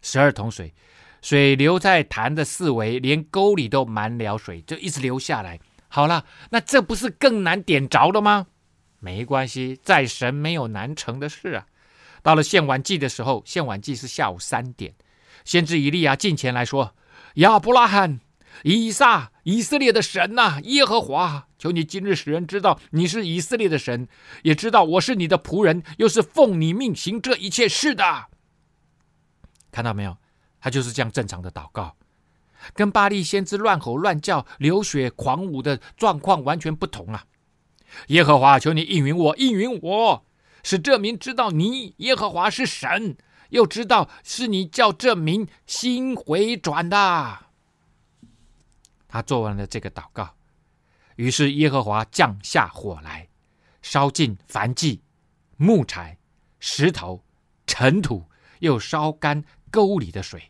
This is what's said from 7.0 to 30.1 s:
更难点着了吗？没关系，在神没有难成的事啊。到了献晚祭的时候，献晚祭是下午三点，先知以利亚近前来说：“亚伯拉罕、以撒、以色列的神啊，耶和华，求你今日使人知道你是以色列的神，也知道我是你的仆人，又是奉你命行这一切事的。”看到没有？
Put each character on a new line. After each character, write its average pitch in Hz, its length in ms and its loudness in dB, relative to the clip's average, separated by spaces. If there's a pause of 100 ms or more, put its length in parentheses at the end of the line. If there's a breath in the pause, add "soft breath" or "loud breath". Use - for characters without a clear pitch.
更 226 320 2
难 180 200 0
点 139 260 0
着 139 220 4
了 208 100 2
吗？ 208 260 2 (540)
没 98 240 -8
关 131 220 -2
系， 127 360 -8
在 147 240 4
神 123 280 -4
没 151 180 -4
有 143 160 -4
难 113 260 -8
成 123 240 -10
的 143 100 -8
事 - 220 -12
啊。 110 160 -8 (560 soft breath)
到 156 120 6
了 156 80 4
献 160 240 2
晚 135 160 0
祭 180 160 -4
的 139 100 -2
时 120 140 -8
候， 117 240 -2
献 170 180 -4
晚 104 160 -8
祭 139 140 -8
是 120 120 -14
下 113 240 -4
午 90 80 -12
三 123 340 -6
点， - 220 -14 (500 soft breath)
先 175 200 2
知 160 140 0
以 143 120 0
利 170 120 0
亚 143 140 4
近 170 200 0
前 131 160 -2
来 123 120 -2
说 127 300 -4 (420 soft breath)
：“亚 202 220 8
伯 202 140 2
拉 247 140 8
罕、 190 340 2 (440 loud breath)
以 220 260 2
撒、 208 400 2 (140)
以 214 180 0
色 294 160 -2
列 262 140 4
的 220 100 2
神 190 360 -2
啊， 180 260 2
耶 277 200 4
和 226 160 0
华， 147 460 -4 (120)
求 156 120 -4
你 170 140 -2
今 190 200 -10
日 196 100 0
使 - 160 -6
人 170 160 -2
知 185 140 -6
道 185 200 2 (100)
你 165 160 2
是 196 200 -2
以 165 140 -4
色 202 160 -4
列 220 120 0
的 156 100 0
神， 123 300 -6 (340 loud breath)
也 160 120 4
知 220 160 -4
道 220 140 6
我 165 160 2
是 254 140 -2
你 175 140 -2
的 170 100 4
仆 202 260 -2
人， 170 180 4 (160 loud breath)
又 220 100 4
是 196 120 2
奉 214 400 4
你 160 120 0
命 226 220 -2
行 196 280 -8
这 254 140 0
一 190 120 -8
切 226 200 2
事 285 260 0
的。” 170 320 -2 (1400)
看 117 140 -8
到 110 100 -4
没 101 80 -6
有？ 95 140 -8 (440)